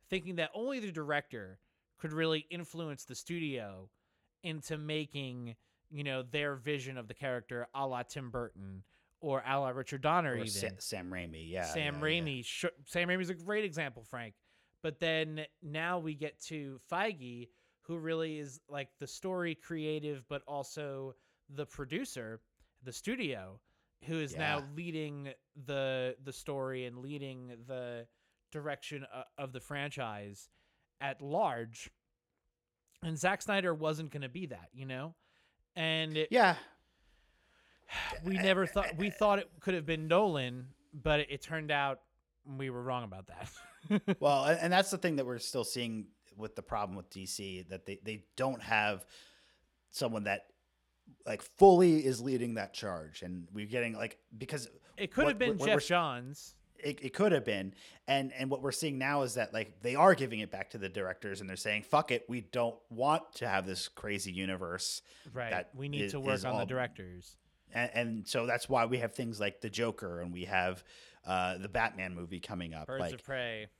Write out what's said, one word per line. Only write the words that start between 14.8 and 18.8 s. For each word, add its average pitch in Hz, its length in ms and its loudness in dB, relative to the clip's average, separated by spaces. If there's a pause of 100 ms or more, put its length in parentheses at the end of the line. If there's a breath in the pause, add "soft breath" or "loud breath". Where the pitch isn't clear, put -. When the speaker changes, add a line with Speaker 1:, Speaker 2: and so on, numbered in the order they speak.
Speaker 1:
But 156 180 -4
then 156 460 0 (160)
now 165 360 -2
we 160 160 -4
get 147 300 -6
to 139 340 -8 (140)
Feige, 131 560 -2 (340)
who 170 160 -6
really 160 400 -2
is, 143 300 -10
like, 143 200 -8 (120)